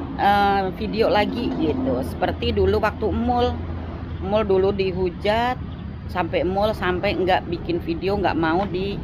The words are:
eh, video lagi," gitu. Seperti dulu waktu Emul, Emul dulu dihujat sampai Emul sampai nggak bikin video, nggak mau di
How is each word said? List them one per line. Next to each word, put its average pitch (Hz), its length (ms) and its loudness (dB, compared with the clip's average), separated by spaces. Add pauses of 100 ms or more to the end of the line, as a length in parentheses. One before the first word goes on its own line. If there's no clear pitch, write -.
(180)
eh, 196 640 4
video 214 320 0
lagi," 208 480 0
gitu. 131 400 0
Seperti - 480 -2
dulu 202 320 2
waktu 214 320 0
Emul, 240 400 2 (720)
Emul 208 240 2
dulu 190 240 4
dihujat 196 880 0 (480)
sampai 175 320 -2
Emul 196 320 2
sampai 180 400 0
nggak 180 320 2
bikin 170 320 -4
video, 175 400 -2
nggak 165 240 0
mau 165 240 2
di 190 380 -4